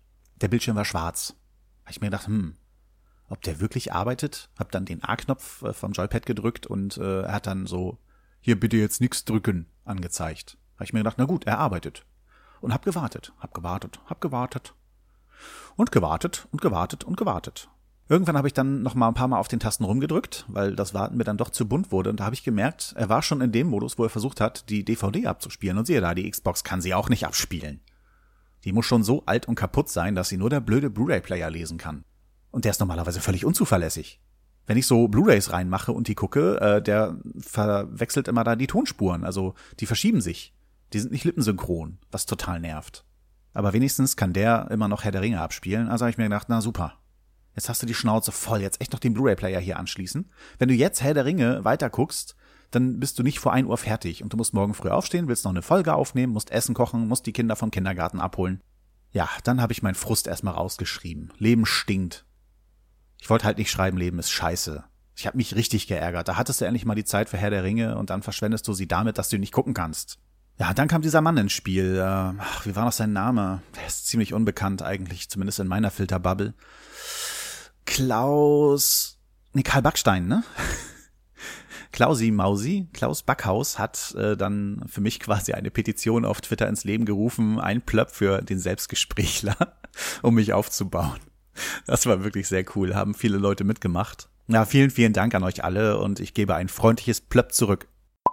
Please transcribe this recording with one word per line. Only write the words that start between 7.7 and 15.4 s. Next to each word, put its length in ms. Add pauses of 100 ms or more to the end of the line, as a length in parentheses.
„Hier 180
bitte 180
jetzt 220
nix 260
drücken“, 420 (180)
angezeigt. 720 (180)
Hab 100
ich 80
mir 80
gedacht, 180
„Na 60
gut, 200
er 140
arbeitet.“ 440 (580)
Und 120
hab 100
gewartet, 560
hab 140
gewartet, 540
hab 120
gewartet. 540 (1040)